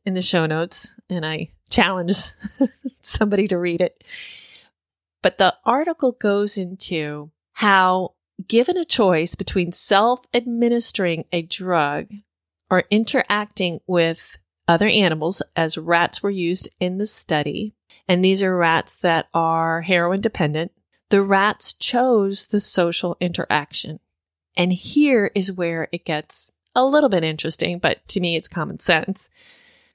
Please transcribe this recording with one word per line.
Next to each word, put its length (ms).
in 100
the 80
show 240
notes, 460
and 160
I 260
challenge 600
<laughs> 420
somebody 460
to 100
read 220
it. 220
But 160
the 160
article 480
goes 460
into 720
how, 600
given 300
a 80
choice 500
between 380
self-administering 1600
a 100
drug 680
or 200
interacting 960
with 520
other 220
animals, 540
as 220
rats 460
were 80
used 380
in 180
the 80
study, 680
and 160
these 180
are 140
rats 400
that 380
are 480
heroin 380
dependent, 520
the 120
rats 520
chose 720
the 140
social 600
interaction. 800
And 160
here 640
is 180
where 400
it 120
gets 480
a 100
little 240
bit 140
interesting, 560
but 300
to 120
me, 160
it's 120
common 300
sense. 500